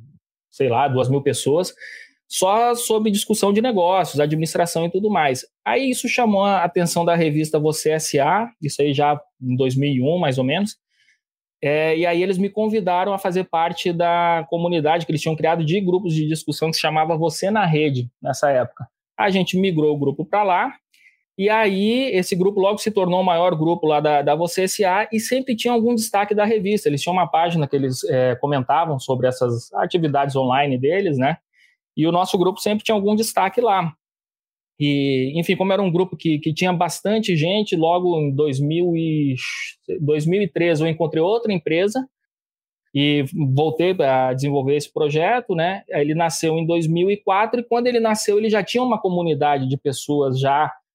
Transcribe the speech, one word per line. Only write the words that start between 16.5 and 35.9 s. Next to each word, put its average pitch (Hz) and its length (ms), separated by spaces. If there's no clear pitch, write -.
que 160 40
se - 80
chamava 160 340
Você 165 360
na 214 120
Rede, 147 460
nessa 143 300
época. 127 380
A 208 140
gente 185 260
migrou 156 380
o 147 40
grupo 139 260
pra 202 180
lá, 202 320
e 196 100
aí 220 640
esse 185 220
grupo 196 240
logo 196 200
se 220 120
tornou 185 300
o 185 40
maior 180 300
grupo 160 320
lá 151 140
da, 151 220
da 147 120
Você 170 280
S 190 220
A, 185 280
e 220 80
sempre 254 340
tinha 240 180
algum 233 220
destaque 208 400
da 208 100
revista. 208 440
Eles 143 120
tinham 175 140
uma 180 140
página 165 400
que - 80
eles, 135 280
é, 127 360
comentavam 143 580
sobre 127 300
essas 123 460
atividades 143 600
online 131 420
deles, 156 400
né? 135 200
E 156 120
o 165 40
nosso 180 240
grupo 185 220
sempre 214 240
tinha 226 120
algum 208 200
destaque 214 460
lá. 190 320
E, 139 560
enfim, 170 180
como 190 180
era 196 100
um 185 100